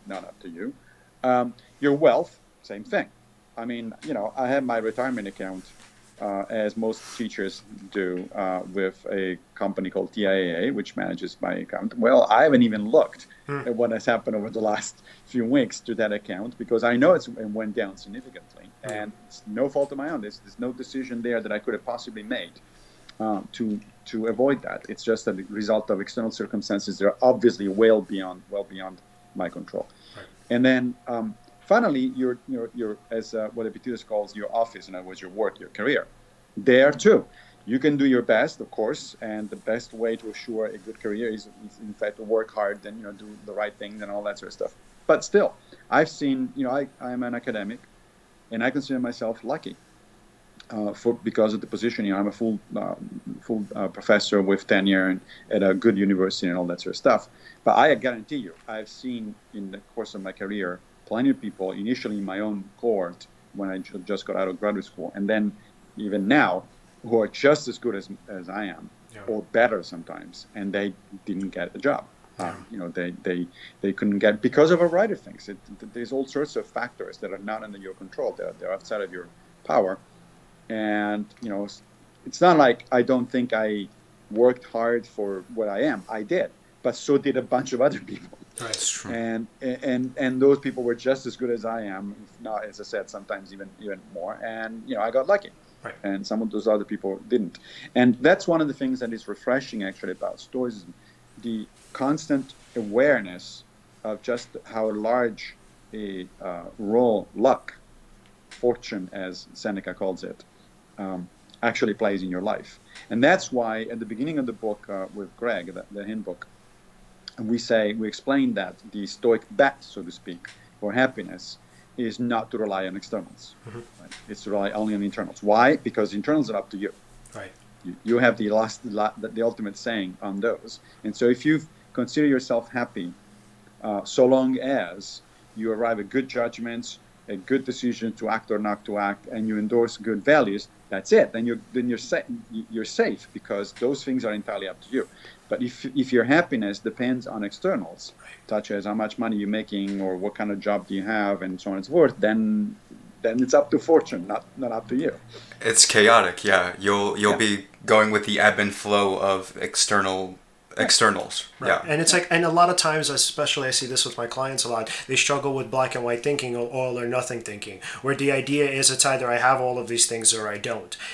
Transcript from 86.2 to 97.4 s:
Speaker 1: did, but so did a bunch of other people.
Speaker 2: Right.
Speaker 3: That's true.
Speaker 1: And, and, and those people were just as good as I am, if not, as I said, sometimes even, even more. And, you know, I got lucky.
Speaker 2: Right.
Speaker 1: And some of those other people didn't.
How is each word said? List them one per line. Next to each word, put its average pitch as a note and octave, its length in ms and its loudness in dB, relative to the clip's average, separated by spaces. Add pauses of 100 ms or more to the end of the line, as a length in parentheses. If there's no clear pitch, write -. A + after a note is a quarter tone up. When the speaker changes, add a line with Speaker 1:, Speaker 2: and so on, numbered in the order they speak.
Speaker 1:
did, E3+ 280 -2 (320)
but A#2+ 140 -2
so C#3+ 220 2
did C3+ 180 -2
a B2+ 60 0
bunch - 320 -2
of A#2+ 80 2
other - 180 2
people. - 380 -16 (220)
Speaker 2:
Right. A#2 80 -8
Speaker 3:
That's - 200 -2
true. - 240 -6
Speaker 1:
And, A2+ 340 -4 (140)
and, B2+ 560 -2
and C3 240 0
those C#3 180 8
people C3 240 -6
were A#2+ 120 2
just C3 320 0
as A#2 100 -8
good B2 140 -2
as A2+ 140 -2
I A2+ 180 -4
am, G2+ 320 -8 (100)
if - 160 -20
not, A2 240 -6
as G#2 160 -14
I G2+ 40 -14
said, G2+ 260 -6
sometimes G2 420 -10
even, G2 160 -14 (120)
even G2 200 -8 (120)
more. F2+ 320 -8
And, A2+ 420 -8
you B2+ 80 -6
know, G#2 80 0
I A2+ 80 0
got C3 160 2
lucky. G3+ 240 2 (320)
Speaker 2:
Right. A2 200 -12
Speaker 1:
And G2 240 -4
some A2 140 -2
of A2 100 -2
those G#2 160 -4
other G#2+ 180 4
people G2 440 -6
didn't. A2 300 0 (360)